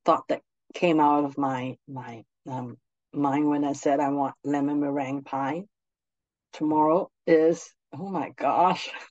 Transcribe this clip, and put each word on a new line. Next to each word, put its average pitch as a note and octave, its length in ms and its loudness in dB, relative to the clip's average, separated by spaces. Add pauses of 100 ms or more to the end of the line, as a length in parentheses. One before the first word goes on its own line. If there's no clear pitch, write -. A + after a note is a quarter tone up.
thought - 260 2
that - 120 -4 (320)
came E3 260 2
out D3 240 4
of C#3 140 -6
my, C3 400 -4 (100)
my, A#2+ 360 -14 (240)
um, B2 300 -10 (360)
mind C#3+ 340 0
when D3 160 0
I C#3 100 -2
said C#3 260 0
I C#3 100 0
want C#3 340 -2
lemon C#3+ 380 -2
meringue C#3 420 -4
pie C#3 400 -6 (920)
tomorrow D#3 540 2 (180)
is, E3 420 4 (240)
"Oh F3+ 160 -10
my D3+ 260 -6
gosh, C#3 540 2 (220)